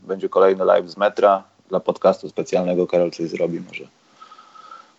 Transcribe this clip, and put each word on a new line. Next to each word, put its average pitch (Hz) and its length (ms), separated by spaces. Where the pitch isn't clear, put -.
będzie 95 260
kolejny 95 360
live 92 260
z 82 60
metra. 101 460
Dla 92 120
podcastu - 480
specjalnego 90 580
Karol 87 240
coś 85 180
zrobi 85 320
może. - 240